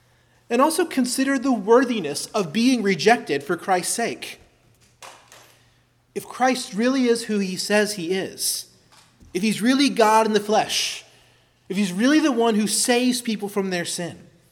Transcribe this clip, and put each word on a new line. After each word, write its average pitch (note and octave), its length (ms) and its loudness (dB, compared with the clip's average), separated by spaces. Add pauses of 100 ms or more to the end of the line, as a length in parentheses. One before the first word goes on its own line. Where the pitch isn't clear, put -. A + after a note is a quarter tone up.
(500)
And A#3 100 2
also D#4+ 240 2
consider C4+ 540 0
the C4 140 0
worthiness A3 760 2
of F#3 260 -4
being A#3 300 2
rejected F#3+ 600 2
for F3 140 -2
Christ's F3+ 380 -2
sake. - 440 -6 (1800)
If G3+ 120 -10
Christ B3 480 -2
really B3+ 300 0
is A#3 200 2
who G#3+ 140 -2
he F#3 180 -2
says G3+ 380 0
he E3+ 180 -6
is, D3+ 540 -4 (680)
if F3+ 80 -4
he's G3 220 0
really C4 260 4
God A3 380 4
in G#3+ 80 0
the G3+ 60 2
flesh, - 680 -2 (640)
if F#3+ 80 -4
he's G3 140 0
really B3+ 280 2
the D4+ 120 2
one A3+ 240 2
who G#3+ 100 2
saves B3 560 0
people G3+ 260 -6
from G3 220 -4
their F3 160 -4
sin, E3+ 320 -8 (340)